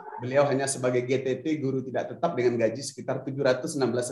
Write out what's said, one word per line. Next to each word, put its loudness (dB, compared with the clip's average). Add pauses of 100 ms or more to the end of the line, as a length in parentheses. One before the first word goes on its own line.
(220)
Beliau 4
hanya 0
sebagai 2
G 0
T -2
T, -2
guru -2
tidak -4
tetap -2
dengan 4
gaji 2
sekitar -6
tujuh -4
ratus 2
enam 2
belas 0